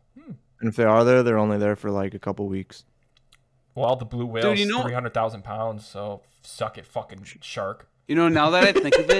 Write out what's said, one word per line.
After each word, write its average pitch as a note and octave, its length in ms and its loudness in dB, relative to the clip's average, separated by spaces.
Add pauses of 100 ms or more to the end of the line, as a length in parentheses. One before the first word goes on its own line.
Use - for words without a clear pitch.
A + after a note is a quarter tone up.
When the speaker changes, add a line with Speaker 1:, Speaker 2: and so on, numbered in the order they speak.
(160)
Speaker 1:
Hmm. D4 160 -20 (280)
Speaker 2:
And A2+ 100 -4
if G#2 60 -8
they A#2+ 80 2
are A2+ 200 6
there, B2+ 200 6
they're A2+ 160 2
only G#2+ 180 2
there G#2 180 0
for, G#2 140 -8
like, G2 240 -4
a G2+ 60 -12
couple G2+ 280 -6
weeks. F#2+ 380 -10 (880)
Speaker 1:
Well, B2 220 0
the B2 100 -10
blue A#2+ 200 -6
Speaker 3:
Dude, A2+ 80 -10 (100)
Speaker 1:
whale's G#3 160 2
Speaker 3:
you G3+ 80 0
know A#3 160 -2
Speaker 1:
three A#2+ 100 -6
hundred A#2+ 220 -6
thousand A2+ 280 -4
pounds, A2 440 -8
so G2+ 340 -12 (220)
suck - 340 -10
it, G2 80 -20
fucking G#2 380 -12 (180)
shark. - 480 -10 (180)
Speaker 3:
You D3 80 -2
know, E3+ 140 4
now D#3 220 2
that F3+ 120 6
I G3 100 6
think F3 240 2
of - 120 0
it, G3 100 -2